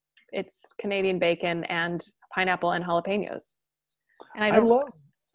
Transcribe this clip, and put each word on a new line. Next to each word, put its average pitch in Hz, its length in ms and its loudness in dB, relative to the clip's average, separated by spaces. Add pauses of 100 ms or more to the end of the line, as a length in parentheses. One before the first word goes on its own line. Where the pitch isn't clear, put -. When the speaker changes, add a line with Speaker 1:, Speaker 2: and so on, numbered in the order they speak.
(320)
Speaker 1:
it's - 320 -8 (160)
Canadian 190 400 0
bacon 170 460 0
and 170 380 -4 (300)
pineapple 180 380 0
and 175 120 -2
jalapenos. 175 680 -2 (840)
And 214 100 -4
I 214 40 2
Speaker 2:
I - 80 4
Speaker 1:
don't, 226 100 8
Speaker 2:
love 262 220 4 (460)